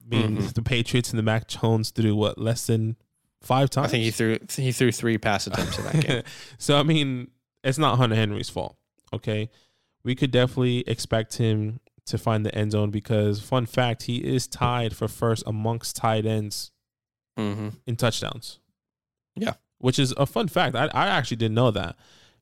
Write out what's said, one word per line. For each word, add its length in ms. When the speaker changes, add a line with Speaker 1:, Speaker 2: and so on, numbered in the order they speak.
Speaker 1:
I 140
mean, 220
Speaker 2:
Mm-hmm. 80
Speaker 1:
the 60
Patriots 480
and 80
the 40
Mac 240
Jones 440
threw, 260
what, 200
less 300
than 300
five 360
Speaker 2:
I 100
think 160
he 80
Speaker 1:
times? 60
Speaker 2:
threw, 480
he 80
threw 180
three 280
pass 280
attempts 320
in 60
that 200
game. 180
Speaker 1:
<laughs> 180
So, 180
I 60
mean, 480
it's 160
not 200
Hunter 180
Henry's 320
fault, 280
okay? 360
We 140
could 160
definitely 560
expect 480
him 420
to 120
find 260
the 80
end 200
zone 180
because, 500
fun 260
fact, 380
he 120
is 320
tied 480
for 100
first 400
amongst 480
tight 320
ends 460
Speaker 2:
Mm-hmm. 300
Speaker 1:
in 80
touchdowns. 640
Speaker 2:
Yeah. 160
Speaker 1:
Which 220
is 160
a 100
fun 220
fact. 260
I, 180
I 140
actually 300
didn't 180
know 160
that. 240